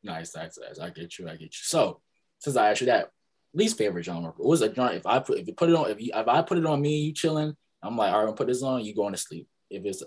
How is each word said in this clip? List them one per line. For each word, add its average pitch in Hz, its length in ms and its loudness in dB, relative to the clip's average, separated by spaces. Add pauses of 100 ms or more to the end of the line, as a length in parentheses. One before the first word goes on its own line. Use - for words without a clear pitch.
Nice, 82 300 -10
nice, 82 240 -12
nice. - 200 -16
I 85 120 -10
get - 280 -14
you, 90 100 -10
I - 40 -12
get 160 100 -16
you. 156 80 -16 (120)
So, 120 380 0 (380)
since 139 180 -2
I 107 140 6
asked 104 100 2
you 127 80 2
that, - 220 4 (440)
least 214 240 2
favorite 90 260 0
genre, 85 320 -6
what - 120 0
was 160 140 6
a 110 120 2
genre? 127 200 2
If - 120 -6
I 110 140 4
put, - 180 -2
if - 80 -8
you - 80 -8
put 170 160 2
it 165 60 8
on, 156 140 2
if 104 100 -4
you, 117 140 -8
if 110 140 0
I 143 140 6
put 180 160 0
it 165 80 0
on 151 140 2
me, 151 200 2
you 151 120 0
chilling, 156 420 0 (280)
I'm 110 140 -6
like, 104 160 2
"All - 20 0
right, 107 60 4
I'm 107 80 2
gonna 110 80 -4
put 131 120 -2
this 127 140 0
on," 131 220 -2
you 104 100 -6
going 101 180 0
to 95 60 -6
sleep. - 300 -10 (220)
If 95 140 -10
it's - 220 -4